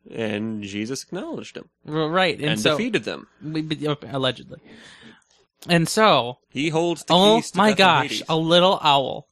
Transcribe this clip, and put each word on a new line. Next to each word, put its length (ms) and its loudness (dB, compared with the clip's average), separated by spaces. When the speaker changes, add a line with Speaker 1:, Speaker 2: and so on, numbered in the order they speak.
Speaker 1:
And 540 -6
Jesus 400 -8
acknowledged 540 -12
them. 120 -18
Speaker 2:
We're 240 -4
right. 300 0
And 120 -2
Speaker 1:
And 100 -2
Speaker 2:
so 160 2
Speaker 1:
defeated 280 -2
them. 220 -10
Speaker 2:
we, 200 -6
be-, 260 -6
okay, 240 -6
allegedly. 480 -6
And 220 2
so 500 2
Speaker 1:
He 180 -4
holds 360 -2
the 100 2
Speaker 2:
oh 240 6
Speaker 1:
keys 140 -6
to 60 -4
Speaker 2:
my 120 6
Speaker 1:
death 0 -
and 80 0
Speaker 2:
gosh, 400 4
Speaker 1:
Hades. 100 -6
Speaker 2:
a 80 0
little 440 4
owl. 520 0